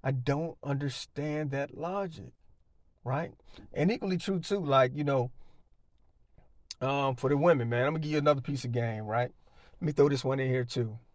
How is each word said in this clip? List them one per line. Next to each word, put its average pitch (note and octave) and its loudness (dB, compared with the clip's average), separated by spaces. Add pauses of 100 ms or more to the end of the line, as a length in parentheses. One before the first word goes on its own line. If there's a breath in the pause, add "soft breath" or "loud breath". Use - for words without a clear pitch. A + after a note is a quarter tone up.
I D#3+ 2
don't D3 0
understand D3 -4
that C#3 -4
logic. F3 -6 (720)
Right? C3+ -2 (400 loud breath)
And E3 2
equally F#3+ -2
true, F#3+ -2
too, G3+ -2
like, C3+ 4
you D3 -2
know, C3 2 (1500 soft breath)
um, C3+ 0
for C3+ 0
the C#3+ 4
women, C#3+ 4
man, A#2+ 2
I'm D3 0
gonna D#3+ -4
give D3+ -4
you D3+ 2
another C#3+ 4
piece C3+ -4
of B2 -4
game, A2+ -2
right? A#2 0 (500 soft breath)
Let E3+ -2
me D3+ 0
throw C#3+ 6
this C#3 -2
one C3+ 0
in C3 0
here, B2+ 2
too. A2+ -4 (160)